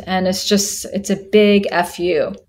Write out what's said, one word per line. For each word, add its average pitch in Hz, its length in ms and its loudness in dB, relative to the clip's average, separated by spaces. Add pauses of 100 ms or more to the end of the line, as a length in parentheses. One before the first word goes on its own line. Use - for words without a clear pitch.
And 185 220 -2
it's 185 220 -2
just, - 440 0
it's 196 160 -6
a 196 60 0
big 202 560 4
F 175 260 -2
you, 160 380 0 (140)